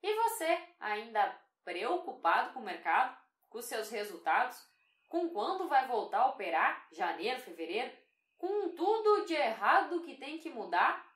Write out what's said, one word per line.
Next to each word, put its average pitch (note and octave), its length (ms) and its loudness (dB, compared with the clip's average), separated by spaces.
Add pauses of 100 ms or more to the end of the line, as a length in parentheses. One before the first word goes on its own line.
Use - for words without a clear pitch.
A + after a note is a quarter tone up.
E G#4 140 0
você, E4+ 480 0 (160)
ainda G#3+ 580 -2 (280)
preocupado A3 880 0
com B3 80 -12
o A3 40 -12
mercado, F#3 540 0 (300)
com A3+ 120 -12
seus A3+ 300 -6
resultados, G#3 720 -2 (440)
com E4+ 220 -2
quando F#4+ 360 -4
vai C4 220 4
voltar G#3 320 0
a C4 80 6
operar, G3+ 640 0
janeiro, F3 480 -4
fevereiro, E3+ 520 -6 (460)
com F#4+ 300 -2
tudo G#4 580 2
de E4 80 -2
errado C#4 680 2
que D4+ 120 -14
tem C#4+ 240 -10
que D#4+ 120 -12
mudar? G3 540 0 (120)